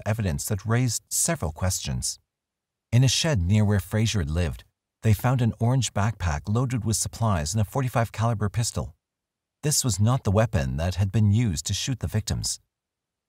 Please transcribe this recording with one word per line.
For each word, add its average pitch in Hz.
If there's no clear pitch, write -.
evidence 101
that 104
raised 117
several 151
questions. -
In 120
a 135
shed 143
near 101
where 101
Fraser 110
had 73
lived, 80
they 110
found 127
an 113
orange 120
backpack 90
loaded 120
with 107
supplies 90
and 110
a 101
forty-five 127
caliber 107
pistol. 90
This 151
was 101
not 120
the 104
weapon 71
that 85
had 98
been 107
used 104
to 101
shoot 127
the 92
victims. -